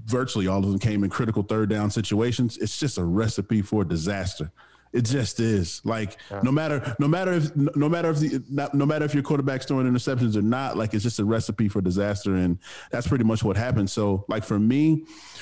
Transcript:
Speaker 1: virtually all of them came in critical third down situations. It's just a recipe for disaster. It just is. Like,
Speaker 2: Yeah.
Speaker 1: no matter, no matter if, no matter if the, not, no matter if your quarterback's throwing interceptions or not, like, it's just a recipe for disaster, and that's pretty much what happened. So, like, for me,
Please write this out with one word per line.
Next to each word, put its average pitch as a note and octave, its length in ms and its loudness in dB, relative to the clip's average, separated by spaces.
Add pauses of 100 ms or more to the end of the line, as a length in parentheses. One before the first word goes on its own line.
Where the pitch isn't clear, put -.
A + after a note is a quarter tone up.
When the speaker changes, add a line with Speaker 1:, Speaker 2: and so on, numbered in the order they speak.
Speaker 1:
virtually A#2 420 0
all F#2+ 180 2
of G2+ 60 2
them G2 80 2
came G#2+ 240 0
in G2 80 0
critical A2+ 320 0
third G#2+ 280 0
down G#2+ 200 0
situations. A2+ 680 0
It's - 200 -4
just C#3 200 -4
a F2 60 0
recipe G#2+ 580 0
for G2+ 220 0
disaster. F#2+ 680 -4 (400)
It B2 100 0
just A#2 380 -2
is. G#2 440 0
Like, A2 320 -4 (140)
Speaker 2:
Yeah. G2+ 140 -10
Speaker 1:
no C3 80 2
matter, D3 480 0
no D3 80 2
matter F3+ 240 2
if, D#3 240 0
no C#3+ 320 2
matter E3+ 220 0
if D3 100 0
the, C3+ 280 -2
not, C#3 260 -4
no C#3 120 2
matter D3+ 180 2
if D3 80 -2
your C#3+ 120 2
quarterback's C3+ 420 0
throwing C3 260 2
interceptions B2 440 2
or G2+ 60 2
not, B2 340 0
like, G#2+ 180 -2
it's G#2+ 80 0
just A#2 160 -2
a G#2 60 0
recipe A2 440 0
for G2 120 -2
disaster, G2 560 0
and F2+ 220 2 (340)
that's A#2+ 160 -4
pretty B2 160 2
much A2 180 2
what G2 140 2
happened. A2 340 0
So, G2+ 380 0
like, A2 160 -4
for G#2 160 0
me, D3+ 440 4 (380)